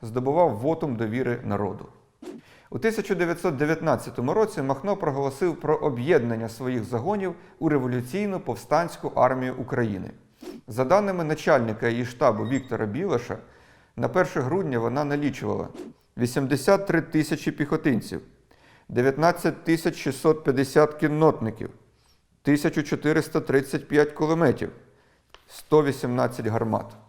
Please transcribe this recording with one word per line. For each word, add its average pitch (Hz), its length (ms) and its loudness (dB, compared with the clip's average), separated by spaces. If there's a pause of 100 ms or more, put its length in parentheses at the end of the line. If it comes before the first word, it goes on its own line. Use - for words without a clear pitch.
здобував 127 540 2
вотум 147 400 -2
довіри 117 480 -2
народу. 101 420 -4 (840)
У 147 80 -8
тисяча 214 360 -2
дев'ятсот 170 420 -2
дев'ятнадцятому 147 760 0
році 208 280 0
Махно 135 340 -2
проголосив 143 640 -2
про 151 160 2
об'єднання 120 720 2
своїх 127 360 -4
загонів 175 500 -2 (240)
у 160 100 2
Революційну 139 720 0
повстанську 165 760 -2
армію 127 440 2
України. 117 520 -2 (580)
За 120 160 0
даними 185 400 2
начальника 135 640 2
її 120 160 0
штабу 113 440 0
Віктора 120 380 -2
Білаша, 123 500 -2 (600)
на 123 120 -2
перше 170 320 2
грудня 143 380 0
вона 123 260 0
налічувала 143 640 -2 (500)
вісімдесят 139 680 2
три 165 140 2
тисячі 156 520 -2
піхотинців, 147 680 -2 (680)
дев'ятнадцять 151 760 0
тисяч 165 320 0
шістсот 156 480 0
п'ятдесят 151 500 4
кіннотників, 147 760 2 (720)
тисячу 147 400 2
чотириста 151 580 0
тридцять 143 480 0
п'ять 147 240 4
кулеметів, 151 580 2 (760)
сто - 360 2
вісімнадцять 123 600 -2
гармат. 110 400 0 (220)